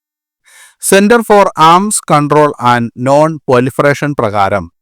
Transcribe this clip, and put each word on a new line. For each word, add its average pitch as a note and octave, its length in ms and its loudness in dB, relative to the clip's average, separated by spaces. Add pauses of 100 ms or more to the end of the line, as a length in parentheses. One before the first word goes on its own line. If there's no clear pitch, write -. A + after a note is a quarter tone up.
(840)
Center G#3 360 2
for G#3 240 2 (180)
Arms F#3 360 2 (140)
Control D3 400 2 (200)
and A#2+ 180 -2 (100)
Non-Proliferation C#3+ 1200 -2
പ്രകാരം G2+ 540 -4 (100)